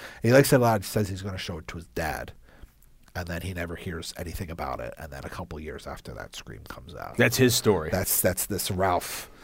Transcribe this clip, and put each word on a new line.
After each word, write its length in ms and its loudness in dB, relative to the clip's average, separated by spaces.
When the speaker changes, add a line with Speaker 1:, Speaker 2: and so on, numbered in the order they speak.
Speaker 1:
And 80 4
he 40 8
likes 200 10
it 40 8
a 20 8
lot, 240 6
says 260 0
he's 140 -8
gonna 160 -8
show 180 -8
it 120 -12
to 80 -10
his 180 -12
dad. 360 -4
And 140 -8
then 140 -6
he 120 -6
never 220 -6
hears 400 -8
anything 340 -6
about 300 -6
it. 180 -8
And 140 -14
then 140 -12
a 40 -8
couple 300 -10
years 260 -12
after 280 -12
that, 200 -14
Scream 360 -14
comes 260 -14
out. 220 -8
Speaker 2:
That's 180 4
his 180 6
story. 380 2
Speaker 1:
That's, 300 0
that's 240 2
this 260 -2
Ralph, 580 0